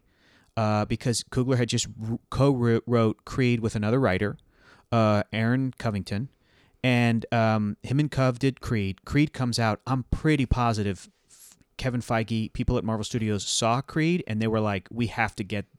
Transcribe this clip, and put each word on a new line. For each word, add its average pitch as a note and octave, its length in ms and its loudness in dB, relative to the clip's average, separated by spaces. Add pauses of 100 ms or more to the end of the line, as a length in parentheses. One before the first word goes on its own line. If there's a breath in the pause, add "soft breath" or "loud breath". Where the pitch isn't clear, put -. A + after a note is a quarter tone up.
(560 soft breath)
Uh, G#2+ 300 0
because A2+ 440 -2
Coogler B2+ 280 0
had A#2+ 100 0
just - 180 -2 (240)
r-, A#2+ 80 -4 (120)
co-wrote A#2 960 2
Creed A#2+ 340 0
with A2 160 -2
another A2 240 0
writer, G2+ 380 0 (520 soft breath)
uh, G#2+ 320 4 (100)
Aaron A#2+ 460 0
Covington. G2+ 520 -4 (520 soft breath)
And, A#2+ 500 2
um, A2 500 2
him C#3 180 0
and D3+ 100 0
Cov B2+ 280 0
did C3+ 240 -2
Creed. G2 420 -4
Creed D3 300 0
comes A#2+ 240 -2
out. A2 280 0
I'm C3 180 -2
pretty D3 420 0
positive G#2+ 640 0 (200)
f-, - 280 -20 (180)
Kevin B2 240 -4
Feige, A2+ 540 -2
people B2+ 240 0
at - 60 -2
Marvel A2 200 -4
Studios G#2+ 420 -2
saw A#2+ 360 0
Creed, E3 440 -2
and A2 140 -4
they A2 60 0
were A2 140 0
like, G2+ 300 -2
"We A#2 180 -2
have A2 280 -2
to A2 80 -6
get G2+ 220 -6 (120)